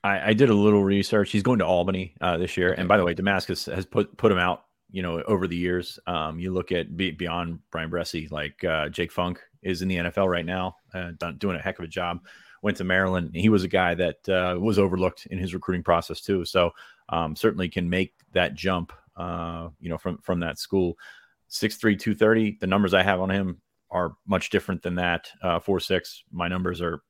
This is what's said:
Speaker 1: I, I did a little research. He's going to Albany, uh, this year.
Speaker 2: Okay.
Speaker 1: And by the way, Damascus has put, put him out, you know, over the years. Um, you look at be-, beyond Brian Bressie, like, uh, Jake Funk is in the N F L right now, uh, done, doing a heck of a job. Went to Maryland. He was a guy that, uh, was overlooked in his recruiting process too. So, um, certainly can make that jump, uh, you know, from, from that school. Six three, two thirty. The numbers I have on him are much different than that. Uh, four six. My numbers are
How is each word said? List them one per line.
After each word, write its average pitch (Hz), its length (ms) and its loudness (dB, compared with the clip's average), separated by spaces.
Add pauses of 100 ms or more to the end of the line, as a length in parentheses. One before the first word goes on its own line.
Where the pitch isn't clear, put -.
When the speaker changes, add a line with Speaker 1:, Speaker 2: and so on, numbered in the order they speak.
Speaker 1:
I, 98 240 2
I 110 60 6
did 123 160 6
a 107 40 6
little 104 300 6
research. 101 460 2
He's 104 120 2
going 120 180 2
to 85 60 2
Albany, 92 540 0
uh, 90 160 0
this 90 220 -4
year. 90 140 4
Speaker 2:
Okay. - 80 -2
Speaker 1:
And 90 80 -2
by 101 100 6
the 90 60 4
way, 87 100 0
Damascus 92 500 -2
has 92 220 -6
put, - 320 -2
put 110 120 4
him 92 80 4
out, 90 260 0 (260)
you 95 120 -6
know, 85 200 -4
over 95 240 0
the 85 100 -4
years. 90 500 -2
Um, 80 320 -4
you 92 140 -6
look 90 200 -4
at 85 220 -2
be-, 87 180 -2
beyond 85 480 -6 (100)
Brian 82 200 -6
Bressie, 82 400 -6
like, 76 340 -8
uh, 78 260 0
Jake 85 220 -6
Funk 90 280 -4 (220)
is 92 180 -4
in 92 80 -2
the 92 80 0
N 85 80 -2
F 87 140 -4
L 95 100 2
right 87 160 0
now, 92 320 -6 (160)
uh, 87 240 -10
done, 82 220 -8
doing 98 180 -2
a 76 60 -10
heck 95 160 -6
of 87 80 -10
a - 20 -12
job. 87 320 -4 (400)
Went 101 180 0
to 92 60 -6
Maryland. 92 500 2
He 90 140 2
was 101 140 6
a 92 60 -2
guy 90 260 2
that, 85 340 -2
uh, 90 300 0
was 101 220 2
overlooked 92 460 0
in 95 120 -8
his 87 160 -6
recruiting 90 300 -4
process 85 360 0
too. 92 240 -2
So, 85 280 2 (360)
um, 80 280 -2
certainly 90 320 0
can 87 200 -2
make 92 260 0 (180)
that 90 220 0
jump, 90 380 -2 (240)
uh, 85 520 -8 (100)
you 87 100 -12
know, 80 80 -4
from, 87 220 -6
from 90 220 -2
that 82 180 -6
school. 90 400 0 (480)
Six - 300 -4
three, 107 200 2
two 104 200 -2
thirty. 110 440 4
The 98 60 -4
numbers 95 280 2
I 92 100 8
have 95 160 2
on 95 100 -2
him 95 300 -2 (320)
are 90 240 -2 (100)
much 95 240 0
different 92 320 -2
than 90 140 -4
that. 87 340 -2 (100)
Uh, 85 200 0
four 95 180 0
six. - 540 -4
My 85 160 -4
numbers 90 340 -4
are 82 280 -4